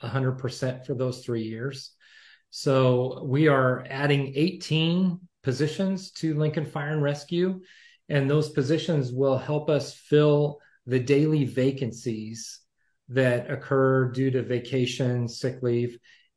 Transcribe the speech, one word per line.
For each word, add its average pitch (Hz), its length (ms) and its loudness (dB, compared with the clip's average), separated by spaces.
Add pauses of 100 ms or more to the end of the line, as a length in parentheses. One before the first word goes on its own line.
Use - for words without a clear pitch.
a 127 60 -8
hundred 131 320 -2
percent - 460 -6
for 143 100 -6
those 123 280 -4
three 117 200 -4
years. 120 480 -10 (580)
So 131 760 2
we 143 220 4
are 131 420 4
adding 139 460 0
eighteen 170 840 0 (240)
positions 156 680 -2 (100)
to 160 160 0
Lincoln 151 280 0
Fire 147 280 -6
and 151 100 0
Rescue, 175 580 -2 (480)
and 139 200 2
those 151 200 2
positions 143 600 0
will 131 260 2
help 147 320 -2
us 143 240 0
fill 147 640 2 (260)
the 127 140 0
daily 143 460 4
vacancies 117 1120 -4 (500)
that 123 420 2
occur 131 600 2
due 131 200 0
to 131 100 0
vacation, 123 840 -2
sick 127 340 -6
leave, 120 360 0 (400)